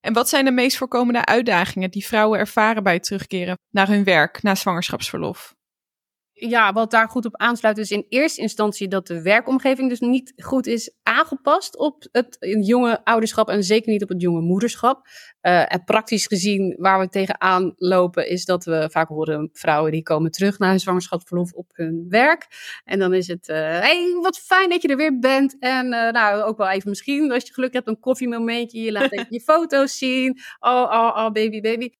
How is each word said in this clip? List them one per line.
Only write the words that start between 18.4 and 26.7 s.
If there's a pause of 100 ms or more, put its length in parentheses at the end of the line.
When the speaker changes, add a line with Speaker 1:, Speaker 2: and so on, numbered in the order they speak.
Speaker 2:
dat
we
vaak
horen
vrouwen
die
komen
terug
na
hun
zwangerschapsverlof
op
hun
werk. (380)
En
dan
is
het,
eh,
"Hey,
wat
fijn
dat
je
er
weer
bent."
En,
eh,
nou,
ook
wel